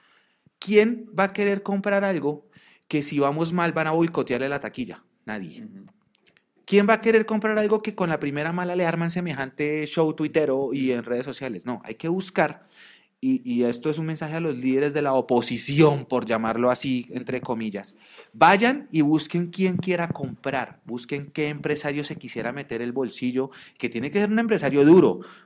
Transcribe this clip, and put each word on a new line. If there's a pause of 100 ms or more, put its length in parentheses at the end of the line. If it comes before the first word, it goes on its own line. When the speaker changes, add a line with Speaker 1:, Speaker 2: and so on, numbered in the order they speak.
(600)
Speaker 1:
"¿Quién
va
a
querer
comprar
algo (400)
que
si
vamos
mal
van
a
boicotearle
la
taquilla?". (220)
Nadie.
Speaker 2:
Ujú. (760)
Speaker 1:
¿Quién
va
a
querer
comprar
algo
que
con
la
primera
mala
le
arman
semejante
show
tuitero
y
en
redes
sociales?
No,
hay
que
buscar, (540)
y,
y
esto
es
un
mensaje
a
los
líderes
de
la
oposición,
por
llamarlo
así,
entre
comillas. (380)
Vayan
y
busquen
quién
quiera
comprar,
busquen
qué
empresario
se
quisiera
meter
el
bolsillo, (280)
que
tiene
que
ser
un
empresario
duro. (240)